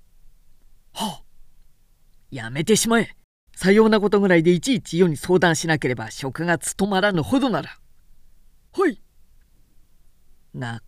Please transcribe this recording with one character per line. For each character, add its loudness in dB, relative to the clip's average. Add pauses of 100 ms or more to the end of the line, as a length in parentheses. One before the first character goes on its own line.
(960)
「は -8
っ。 -20 (1040)
や -12
め -6
て 2
し 0
ま 2
え。 -6 (400)
さ 0
よ 6
う 4
な 4
こ 0
と 2
ぐ 2
ら 6
い 4
で 4
い 2
ち -2
い -6
ち -8
余 4
に -4
相 0
談 2
し -6
な 2
け -4
れ -2
ば -12
職 -10
が 0
務 -4
ま 0
ら 2
ぬ 0
ほ 0
ど -2
な -2
ら。」 -14 (960)
「は 0
い。 -8 (1500)
が、 -12